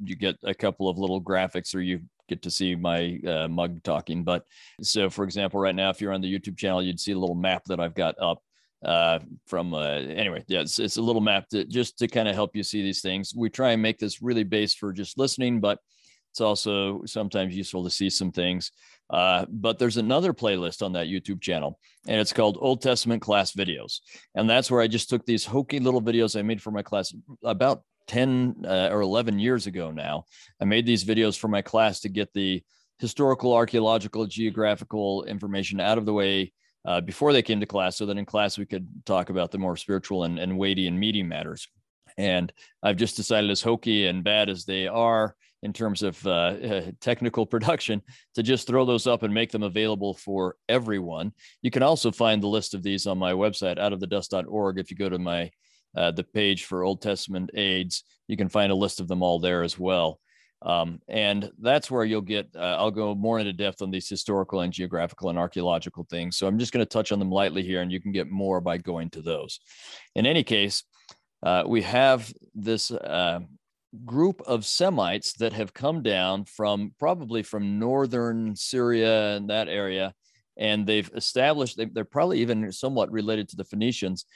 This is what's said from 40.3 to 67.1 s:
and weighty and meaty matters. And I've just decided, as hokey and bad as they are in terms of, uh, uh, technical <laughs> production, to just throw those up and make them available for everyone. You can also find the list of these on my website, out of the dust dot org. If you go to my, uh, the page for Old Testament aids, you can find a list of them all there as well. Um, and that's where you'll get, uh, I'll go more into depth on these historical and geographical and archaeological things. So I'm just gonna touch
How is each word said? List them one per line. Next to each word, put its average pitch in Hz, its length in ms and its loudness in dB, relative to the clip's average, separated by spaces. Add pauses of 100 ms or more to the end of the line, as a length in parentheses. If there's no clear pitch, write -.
and 92 200 -2
weighty 95 280 2
and 87 140 0
meaty 104 220 0
matters. 82 440 -6 (520)
And 90 340 2 (300)
I've 101 140 2
just 107 200 0
decided, 104 340 2
as 98 120 0
hokey 110 440 2
and 90 160 0
bad 104 280 2
as 90 160 -8
they 95 200 -2
are 110 480 2 (300)
in 104 80 -4
terms 107 320 -2
of, 92 200 -4
uh, 98 60 0
uh, 95 520 0 (180)
technical 120 460 0
<laughs> - 80 -4
production, 113 460 0 (360)
to 117 80 0
just 123 240 0
throw 127 160 4
those 123 240 2
up 117 160 2
and 104 100 0
make 113 160 0
them 107 140 -2
available 101 500 0
for 95 400 -2 (140)
everyone. 101 640 0 (300)
You 123 100 0
can 127 100 2
also 139 300 4
find 110 280 4
the 101 60 0
list 104 280 -2
of 92 100 -6
these 98 240 -2
on 92 100 0
my 92 140 0
website, 95 440 0
out 101 160 0
of 95 60 -4
the 95 80 -8
dust 98 240 -4
dot 92 180 -2
org. 98 300 -2
If 92 120 -6
you 87 60 -14
go 98 120 -2
to 90 100 -2
my, 87 320 -2 (460)
uh, 85 160 2
the 82 100 -4
page 101 420 0
for 90 200 -2
Old 95 180 -2
Testament 95 520 -4
aids, 92 500 -2 (240)
you 110 80 -4
can 95 120 0
find 101 220 4
a 95 60 2
list 98 240 0
of 87 80 -6
them 90 120 -2
all 87 200 2
there 87 240 2
as 82 120 -4
well. 90 440 0 (420)
Um, 85 460 -2
and 101 420 0 (100)
that's 131 300 2
where 123 140 0
you'll 110 160 0
get, 101 340 -4
uh, 87 240 -2
I'll 104 140 2
go 104 240 -2
more 110 240 0
into 101 120 -2
depth 98 300 -4
on 95 80 -4
these 95 180 -6
historical 98 520 -2
and 90 120 -2
geographical 87 560 -4
and 85 100 -2
archaeological 87 720 -2
things. 87 280 -6
So 98 100 -2
I'm 101 120 2
just 120 140 -2
gonna 117 140 2
touch 113 240 0